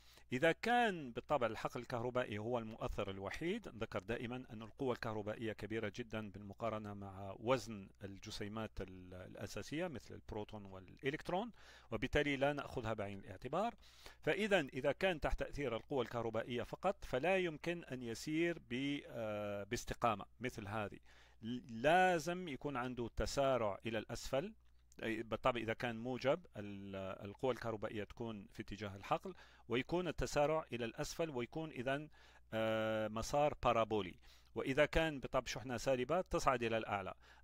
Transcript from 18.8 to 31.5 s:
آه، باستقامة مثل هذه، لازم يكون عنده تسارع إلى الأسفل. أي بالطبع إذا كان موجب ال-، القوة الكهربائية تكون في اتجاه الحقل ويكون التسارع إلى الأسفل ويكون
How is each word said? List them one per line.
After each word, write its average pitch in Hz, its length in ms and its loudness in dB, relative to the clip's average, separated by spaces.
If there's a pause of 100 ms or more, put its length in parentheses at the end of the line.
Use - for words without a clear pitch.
آه، 104 560 -2
باستقامة 110 640 0 (140)
مثل 117 280 -4
هذه، 104 320 -4 (680)
لازم 175 800 4
يكون 139 300 -4
عنده 120 380 -2
تسارع 117 720 4
إلى 113 120 0
الأسفل. 135 560 -2 (500)
أي 113 200 0
بالطبع 117 380 2
إذا 110 120 0
كان 117 220 -2
موجب 127 500 0 (120)
ال-، 98 680 -8
القوة 101 260 -2
الكهربائية 110 520 -2
تكون 110 480 -8
في - 100 -10
اتجاه 101 340 -6
الحقل 165 380 -2 (340)
ويكون 160 400 0
التسارع 147 640 2
إلى 117 120 -2
الأسفل 147 440 -2
ويكون 147 420 -4